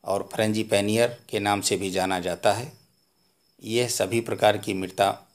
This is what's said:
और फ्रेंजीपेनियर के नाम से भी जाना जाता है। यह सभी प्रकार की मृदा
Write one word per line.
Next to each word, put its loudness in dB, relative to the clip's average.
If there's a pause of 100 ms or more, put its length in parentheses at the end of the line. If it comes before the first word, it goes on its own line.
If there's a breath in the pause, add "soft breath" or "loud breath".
और -4
फ्रेंजीपेनियर 0 (120)
के -2
नाम 2
से 0
भी -2
जाना 0
जाता 2
है। -4 (880)
यह 0
सभी 0
प्रकार 2
की -4
मृदा 0 (180)